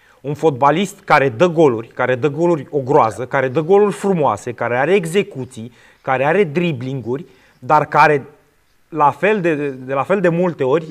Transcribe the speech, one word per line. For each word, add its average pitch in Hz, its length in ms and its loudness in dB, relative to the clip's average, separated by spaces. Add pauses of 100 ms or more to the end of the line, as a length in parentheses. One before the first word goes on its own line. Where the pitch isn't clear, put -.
(220)
Un 143 120 -6
fotbalist 151 680 0
care 143 300 2
dă 120 180 2
goluri, 143 400 2
care 127 280 -2
dă 127 140 -2
goluri 156 400 -2
o 151 100 -2
groază, 120 480 0
care 135 200 -2
dă 131 140 -2
goluri 196 320 2
frumoase, 135 600 -2
care 117 240 -2
are 147 160 2
execuții, 160 760 -4 (300)
care 131 240 -2
are 180 180 2
driblinguri, 139 840 -4 (340)
dar 151 260 2
care 147 400 2 (640)
la 151 220 2
fel 202 300 0
de, 165 140 0
de, 143 140 -4
de 131 240 -10
la 131 100 -2
fel 196 180 -2
de 175 80 -4
multe 165 340 -2
ori 156 280 0